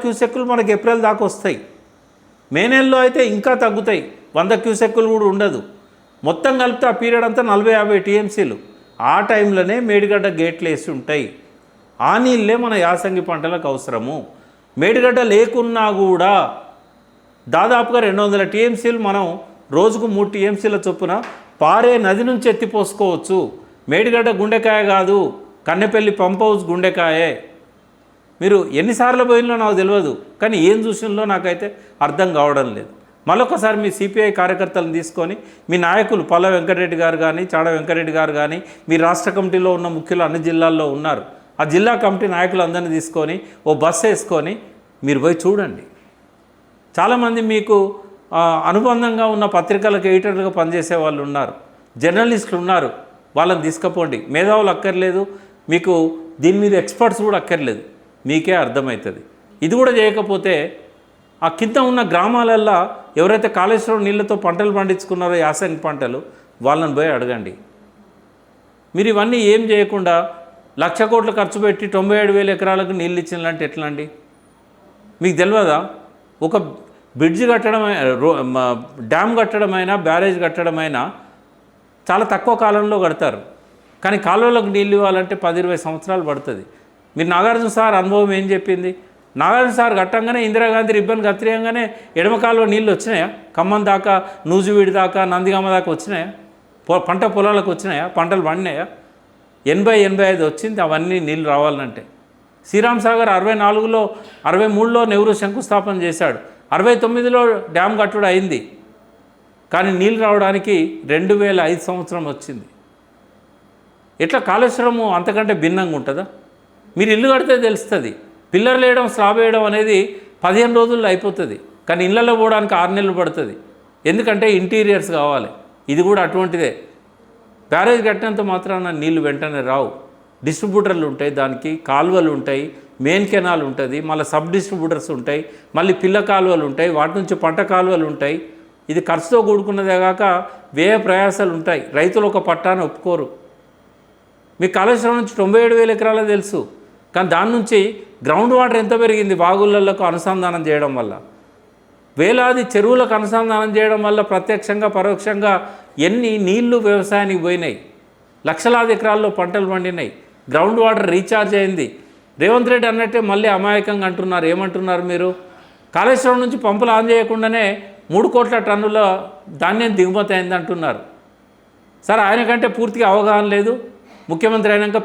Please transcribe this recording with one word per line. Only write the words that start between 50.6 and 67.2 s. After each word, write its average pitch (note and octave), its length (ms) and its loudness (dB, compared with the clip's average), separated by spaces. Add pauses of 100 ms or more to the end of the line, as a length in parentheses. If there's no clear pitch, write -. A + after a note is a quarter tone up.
వాళ్ళు D3 180 -2
ఉన్నారు, C#3+ 320 -4 (420)
జర్నలిస్టులు G3 640 0
ఉన్నారు, F3 280 0 (460)
వాళ్ళని E3+ 300 2
తీసుకుపోండి. D#3+ 520 -4 (160)
మేధావులు G3+ 380 2
అక్కర్లేదు F#3 500 -2 (460)
మీకు, E3+ 260 0 (460)
దీని F3+ 220 2
మీద G3+ 200 2
ఎక్స్పర్ట్స్ - 440 -2
కూడా G3+ 160 0
అక్కర్లేదు, B2+ 400 -4 (420)
మీకే D#3+ 300 0 (100)
అర్థమవుతుంది. A#2+ 560 -6 (420)
ఇది E3 180 0
కూడా B3+ 200 4
చేయకపోతే G3+ 540 0 (880)
ఆ E3 60 0 (100)
కింద A3+ 200 -2 (100)
ఉన్న B3 120 0 (120)
గ్రామాలల్లో G#3+ 640 2 (440)
ఎవరైతే G#3 360 2
కాళేశ్వరం A3 480 0
నీళ్ళతో G3+ 300 -2 (100)
పంటలు F#3+ 320 0
పండించుకున్నారో F#3 680 -2
యాసంగి D#3 440 -4
పంటలు, C3+ 340 -6 (460)
వాళ్ళని D3+ 300 0
పోయి D#3 200 0
అడగండి. A#2 360 -6 (1400)